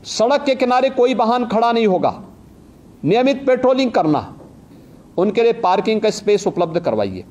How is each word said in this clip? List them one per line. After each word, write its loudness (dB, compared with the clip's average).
सड़क 0
के 2
किनारे 2
कोई 2
वाहन 0
खड़ा 0
नहीं 2
होगा। 0
नियमित 2
पेट्रोलिंग 2
करना, 0
उनके 0
लिए 4
पार्किंग 0
का 0
स्पेस 0
उपलब्ध -2
करवाइए। -4